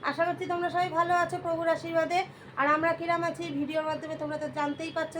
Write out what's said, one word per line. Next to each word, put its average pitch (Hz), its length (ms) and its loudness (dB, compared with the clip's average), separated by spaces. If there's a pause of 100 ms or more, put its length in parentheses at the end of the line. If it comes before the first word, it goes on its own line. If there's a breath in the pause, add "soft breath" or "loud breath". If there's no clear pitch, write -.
আশা 285 180 0
করছি 349 240 -2
তোমরা 349 220 0
সবাই 359 160 2 (100)
ভালো 349 140 2 (100)
আছো 339 220 -2
প্রভুর 330 300 0
আশীর্বাদে। 330 440 2 (400 loud breath)
আর 277 160 4
আমরা 330 240 2
কিরাম 339 300 2
আছি 339 140 -6 (160)
ভিডিওর 311 300 0
মাধ্যমে 311 320 -4
তোমরা 302 220 -4
তো 302 40 -4 (100)
জানতেই 294 400 -2
পারছো, 320 220 -2